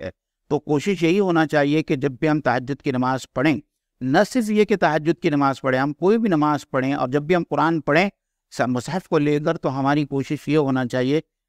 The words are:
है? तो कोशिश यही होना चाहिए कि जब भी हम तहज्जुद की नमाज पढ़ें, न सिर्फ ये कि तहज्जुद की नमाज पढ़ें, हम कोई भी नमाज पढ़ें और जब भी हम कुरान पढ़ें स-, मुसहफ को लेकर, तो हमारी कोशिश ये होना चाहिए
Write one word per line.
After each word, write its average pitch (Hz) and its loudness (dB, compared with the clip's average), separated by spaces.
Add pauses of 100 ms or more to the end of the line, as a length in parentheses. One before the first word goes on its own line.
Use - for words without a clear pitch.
है? 90 -10 (380)
तो 147 0
कोशिश 151 -2
यही 170 2
होना 170 2
चाहिए 147 0
कि 156 -2
जब 135 -4
भी 160 0
हम 151 2
तहज्जुद 127 -2
की 143 -4
नमाज 127 -2
पढ़ें, 135 -2 (420)
न 147 2
सिर्फ 220 -2
ये 208 4
कि 208 0
तहज्जुद 160 0
की - -2
नमाज 139 0
पढ़ें, 131 0
हम 143 0
कोई 190 2
भी 226 0
नमाज 151 2
पढ़ें 135 -2
और 135 -2
जब 147 -2
भी 170 2
हम 170 2
कुरान 156 0
पढ़ें 165 0 (400)
स-, - -6
मुसहफ 127 -4
को 165 0
लेकर, 151 0
तो 156 -4
हमारी 139 0
कोशिश 139 -6
ये 147 2
होना 135 0
चाहिए 131 -2 (260)